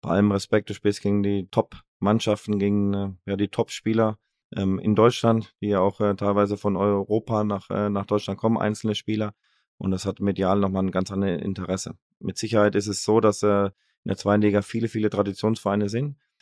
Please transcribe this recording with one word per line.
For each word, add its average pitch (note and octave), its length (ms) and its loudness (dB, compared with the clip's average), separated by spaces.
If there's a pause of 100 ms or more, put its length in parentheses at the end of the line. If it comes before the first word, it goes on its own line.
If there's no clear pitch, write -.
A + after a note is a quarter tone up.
Bei - 80 -8
allem G2+ 240 4
Respekt, G2+ 360 0
du G2+ 40 -6
spielst G#2 280 -2
gegen G2+ 220 0
die G2 260 -2
Top-Mannschaften, - 1080 -2
gegen, G2+ 340 0
äh, G2 160 -4 (160)
ja, G2+ 120 -4
die G2+ 120 0
Top-Spieler, A2 680 -2 (360)
ähm, - 260 0
in G#2+ 160 2
Deutschland, A2+ 640 2
die A2 60 -4
ja G2+ 120 2
auch, G2 220 0
äh, G2+ 140 2
teilweise G2+ 420 2
von G2+ 180 -2
Europa G#2 720 0
nach, G2+ 240 -6
äh, G2+ 200 -2
nach G2+ 160 -4
Deutschland G2+ 320 -2
kommen, A2+ 200 0
einzelne G#2+ 380 -2
Spieler. G#2+ 380 -4 (440)
Und G2 140 -2
das F#2+ 140 -4
hat F#2+ 140 -4
medial F#2+ 400 0
nochmal F#2+ 240 0
ein F#2+ 80 -2
ganz F#2 200 -2
anderes G2 300 -2
Interesse. F#2+ 540 -6 (240)
Mit - 180 -8
Sicherheit G#2 380 2
ist G2+ 120 0
es G2+ 160 -6
so, G#2+ 160 4
dass, G#2+ 240 2
äh, G2+ 220 4
in G2 60 -4 (340)
der F#2+ 120 -4
zweiten G#2 240 2
Liga G2+ 200 4
viele, A2+ 260 -4
viele G#2+ 220 -2
Traditionsvereine G2+ 800 -2
sind. C#3 280 -4 (240)